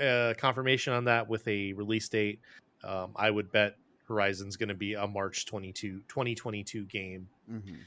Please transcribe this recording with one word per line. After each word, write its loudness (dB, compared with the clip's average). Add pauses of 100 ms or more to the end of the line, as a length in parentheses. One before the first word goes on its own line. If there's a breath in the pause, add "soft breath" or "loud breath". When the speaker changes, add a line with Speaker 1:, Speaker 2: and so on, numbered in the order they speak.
Speaker 1:
uh, 4
confirmation 2
on 2
that 4
with -2
a 0
release 0
date. 0 (440 loud breath)
Um, -6
I 4
would 0
bet 4 (320)
Horizon's 0
gonna -2
be -4
a 0
March -2
twenty-two, -8
twenty -2
twenty-two -6
game. -8 (220)
Speaker 2:
Mm-hmm. -10 (120)